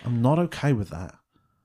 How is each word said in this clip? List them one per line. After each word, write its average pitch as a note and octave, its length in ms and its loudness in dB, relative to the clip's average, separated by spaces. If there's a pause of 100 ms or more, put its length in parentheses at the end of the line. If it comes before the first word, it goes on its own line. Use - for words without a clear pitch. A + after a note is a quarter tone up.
I'm A#2+ 160 0
not C#3 180 4
okay D#3+ 340 0
with G#2 160 -2
that. D#2+ 240 -10 (520)